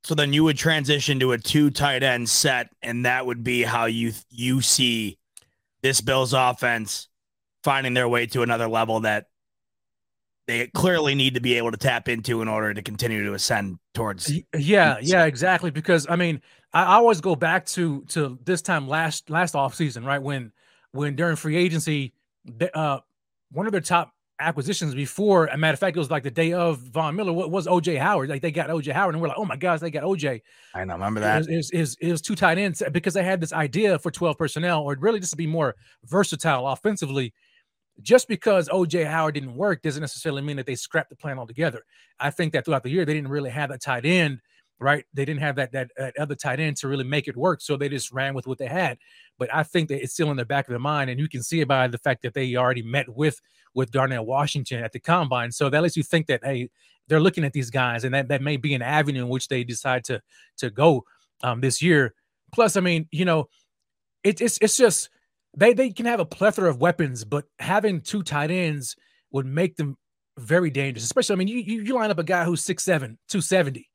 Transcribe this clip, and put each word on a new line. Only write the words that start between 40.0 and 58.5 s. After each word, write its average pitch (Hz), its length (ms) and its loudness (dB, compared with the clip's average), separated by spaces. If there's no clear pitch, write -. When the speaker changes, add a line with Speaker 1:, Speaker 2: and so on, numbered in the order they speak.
Speaker 2:
necessarily 139 420 -6
mean 147 140 -6
that 135 100 -8
they 135 80 -6
scrapped - 360 -4
the 156 60 -20
plan 139 220 -10
altogether. 120 440 -4
I 139 120 -2
think 156 240 -4
that 131 100 0
throughout 143 180 0
the 127 80 -6
year, 170 140 0
they 151 100 0
didn't 143 160 -6
really 139 200 -4
have 139 200 -4
that 131 120 -12
tight 123 220 -4
end, 156 360 2
right? 143 240 2
They 139 100 -2
didn't 147 180 -4
have 143 140 -2
that, 131 160 -2
that, 127 240 -6
that 131 220 -8
other 147 160 -4
tight 131 240 -4
end 151 200 -2
to 139 100 -6
really 135 160 -2
make 143 240 -2
it 117 80 -10
work. 160 240 0
So 147 160 -2
they 139 120 -2
just 131 220 -6
ran 135 240 -2
with 127 140 -8
what 131 100 -6
they 135 80 -6
had. 156 320 -2
But 117 140 -4
I 151 100 2
think 160 260 0
that 139 140 -4
it's 131 100 -8
still 156 180 0
in 143 60 -2
the 123 80 -4
back 139 220 -2
of - 40 -12
their 120 80 -4
mind. 139 320 -2
And 123 80 -6
you 156 100 -2
can 123 140 -8
see 165 180 -2
it 135 80 0
by 131 200 4
the 117 100 -4
fact 131 240 0
that 120 120 -6
they 131 200 -2
already 123 280 2
met 123 260 -2
with, 135 320 0
with 123 160 -2
Darnell 131 360 0
Washington 131 580 -2
at 113 80 -8
the 123 80 -12
combine. 127 500 0
So 139 200 -2
that 147 120 4
lets 175 140 0
you 151 80 0
think 160 240 0
that, 127 160 0
hey, 131 260 -4
they're 156 100 4
looking 170 260 4
at 143 80 -2
these 127 180 -2
guys, 120 340 0
and 131 100 -2
that, 135 140 0
that 135 140 0
may 147 140 -2